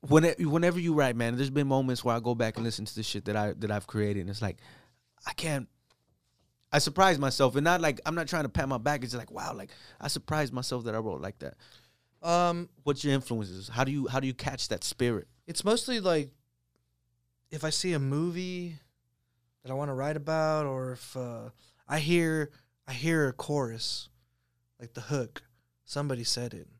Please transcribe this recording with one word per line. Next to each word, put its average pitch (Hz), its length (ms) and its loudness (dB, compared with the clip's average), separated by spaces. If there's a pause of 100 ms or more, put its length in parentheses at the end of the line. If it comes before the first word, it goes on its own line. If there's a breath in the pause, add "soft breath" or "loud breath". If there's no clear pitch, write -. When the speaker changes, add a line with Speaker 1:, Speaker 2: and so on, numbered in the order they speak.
Speaker 1:
when 151 220 8
it, 170 220 2
whenever 170 320 4
you 170 160 2
write, 131 220 4
man, 117 200 0
there's 135 140 0
been 139 160 2
moments 131 380 2
where 120 100 2
I 120 60 0
go 120 160 0
back 110 200 0
and 113 80 -4
listen 110 200 -4
to - 100 -10
the 110 80 -6
shit 104 220 -6
that 107 120 -2
I, 104 180 0
that 104 180 -4
I've 104 160 -4
created, 104 320 0
and 90 100 -6
it's 104 120 -6
like, 101 160 -4 (680 loud breath)
I - 60 -8
can't, 143 360 -4 (1000)
I 147 80 6
surprise 175 400 6
myself, 135 380 4
and 143 80 2
not 175 160 6
like, 151 260 0
I'm 156 80 -2
not 165 140 -4
trying 160 160 -2
to 135 40 -2
pat 139 200 -2
my 135 100 -2
back. 131 240 -2
It's 120 120 -8
like, 117 180 -10
wow, - 220 -6
like, 202 160 -12 (300 loud breath)
I - 60 -6
surprised 147 460 -2
myself 123 320 -4
that 110 100 -4
I 110 40 0
wrote 98 220 -4
like 92 200 -10
that. 67 140 -12 (680 soft breath)
Speaker 2:
Um, 170 460 2 (160)
Speaker 1:
What's 143 180 0
your 139 120 4
influences? 104 540 -4
How 120 140 0
do 135 80 2
you, 139 160 -2
how 127 140 -2
do 135 80 -2
you 127 60 -4
catch 131 340 -6
that 107 160 -4
spirit? 120 420 0 (220)
Speaker 2:
It's - 160 -6
mostly, 226 340 0
like, 165 320 2 (1200)
if 156 140 -8
I 156 60 0
see 180 220 0
a 156 60 2
movie 170 760 -2 (880)
that 127 80 -12
I 131 40 -4
wanna 139 200 -4
write 143 220 -2
about, 156 500 0
or 131 260 -4
if, - 240 -12
uh, 117 320 -8 (400 soft breath)
I 147 100 0
hear, 160 520 2 (380 soft breath)
I 131 40 -10
hear 147 360 2
a 123 40 -2
chorus, 123 760 -4 (720)
like 117 140 -16
the 123 60 -10
hook, 123 420 -4 (420)
somebody 135 400 -4
said 120 280 -2
it. 90 140 -14 (140)